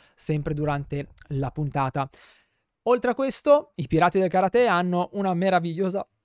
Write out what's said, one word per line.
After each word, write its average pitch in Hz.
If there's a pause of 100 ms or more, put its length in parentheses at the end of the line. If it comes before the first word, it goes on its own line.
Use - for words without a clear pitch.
(140)
sempre 156
durante 143 (200)
la 135
puntata. 139 (800)
Oltre 247
a -
questo, 285
i 151
Pirati 170
del 190
Karate 190
hanno 180
una 196
meravigliosa 180 (180)